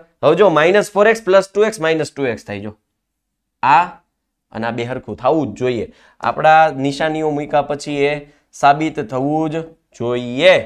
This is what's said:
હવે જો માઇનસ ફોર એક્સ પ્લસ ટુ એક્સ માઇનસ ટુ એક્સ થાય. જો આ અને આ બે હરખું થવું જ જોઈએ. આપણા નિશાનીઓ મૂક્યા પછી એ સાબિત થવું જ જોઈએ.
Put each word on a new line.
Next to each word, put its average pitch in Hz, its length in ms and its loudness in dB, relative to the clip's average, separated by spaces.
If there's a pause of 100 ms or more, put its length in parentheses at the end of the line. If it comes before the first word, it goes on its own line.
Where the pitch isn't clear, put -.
(240)
હવે 151 120 4
જો 196 140 4
માઇનસ 175 460 2
ફોર 202 120 2
એક્સ 220 140 0
પ્લસ 190 300 2
ટુ 208 160 2
એક્સ 214 120 -6
માઇનસ 160 320 -2
ટુ 139 140 -6
એક્સ 113 200 -6
થાય. 104 200 -10
જો 104 80 -12 (920)
આ 151 220 4 (680)
અને 113 160 -8
આ 117 40 -4
બે 120 180 -6
હરખું 117 340 -12
થવું 135 300 0
જ - 80 -16
જોઈએ. 123 240 -2 (340)
આપણા 156 540 2 (140)
નિશાનીઓ 156 440 -4
મૂક્યા 147 380 -2
પછી 143 400 -6
એ - 20 -2 (400)
સાબિત 151 480 0 (140)
થવું 151 360 -2
જ 160 140 -6 (360)
જોઈએ. 123 540 2 (120)